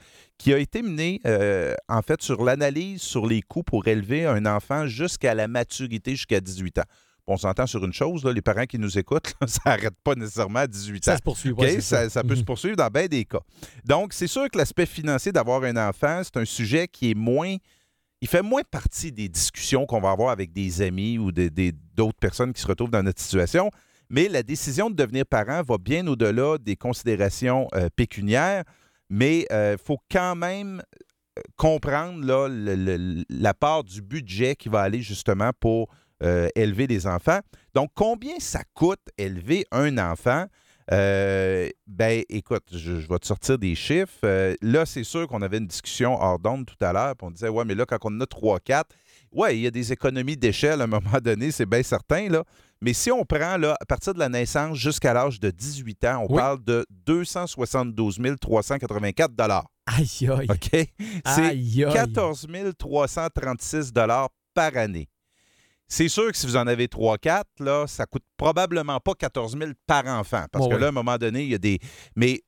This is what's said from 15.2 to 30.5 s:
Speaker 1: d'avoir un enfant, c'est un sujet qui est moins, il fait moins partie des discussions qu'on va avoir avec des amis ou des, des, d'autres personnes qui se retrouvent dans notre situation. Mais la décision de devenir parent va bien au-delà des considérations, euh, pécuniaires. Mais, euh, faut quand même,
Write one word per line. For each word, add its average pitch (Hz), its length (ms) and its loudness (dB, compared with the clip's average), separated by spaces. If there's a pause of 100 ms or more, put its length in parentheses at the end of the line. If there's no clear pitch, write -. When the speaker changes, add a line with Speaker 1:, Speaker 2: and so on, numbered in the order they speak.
Speaker 1:
d'avoir 131 320 2
un 120 120 0
enfant, 131 460 0
c'est - 140 -8
un 120 80 0
sujet 123 420 0
qui - 240 -2
est 110 40 2
moins, 131 420 0 (640)
il 120 80 -6
fait 175 140 4
moins 240 180 0 (100)
partie - 400 -4
des 107 180 -6
discussions 127 580 -2
qu'on 117 140 0
va 95 120 2
avoir 110 180 2
avec 95 220 -4
des 95 300 -2
amis 98 360 0
ou 101 140 0
des, 85 180 2
des, 87 220 0
d'autres 110 480 -2
personnes 123 320 0
qui - 100 -10
se - 60 -10
retrouvent 117 240 0
dans 107 100 4
notre 95 180 0
situation. 160 520 2 (360)
Mais 156 200 2
la 139 160 0
décision 143 440 -2
de 220 60 -6
devenir 131 320 0
parent 127 360 0
va 123 160 0
bien 139 280 -2
au-delà 127 520 2
des 104 180 -4
considérations, 123 1000 0
euh, 90 220 2
pécuniaires. 127 640 0 (480)
Mais, 139 400 2
euh, 104 340 2
faut 147 140 -4 (140)
quand 180 240 2
même, 185 440 -6 (560)